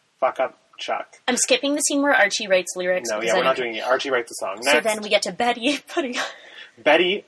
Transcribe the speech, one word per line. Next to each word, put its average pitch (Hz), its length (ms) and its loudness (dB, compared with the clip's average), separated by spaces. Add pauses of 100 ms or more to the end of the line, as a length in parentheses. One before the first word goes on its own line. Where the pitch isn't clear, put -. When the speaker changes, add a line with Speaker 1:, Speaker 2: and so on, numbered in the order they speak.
(180)
Speaker 1:
fuck 131 220 0
up - 180 -2 (200)
Chuck. - 300 -6 (200)
Speaker 2:
I'm 247 80 2
skipping 277 380 0
the 302 80 -2
scene 285 180 0
where 285 140 4
Archie 202 340 2
writes 185 260 2
lyrics 180 360 -2
Speaker 1:
No, - 100 -2
Speaker 2:
because 185 80 -2
Speaker 1:
yeah, 190 60 2
Speaker 2:
I 190 40 4
Speaker 1:
we're 170 60 2
not 131 120 2
Speaker 2:
don't 127 100 -4
Speaker 1:
doing 113 100 -6
it. 110 80 -6
Archie 131 260 0
writes 120 220 -2
a - 40 -14
song. 104 260 -6
Speaker 2:
So - 100 2
Speaker 1:
Next. 220 120 2
Speaker 2:
then 214 180 -2
we 208 80 -6
get 208 120 2
to 196 100 -4
Betty 240 460 -2
<laughs> - 100 -16
putting 254 280 -4
on - 80 -2 (540)
Speaker 1:
Betty 180 500 2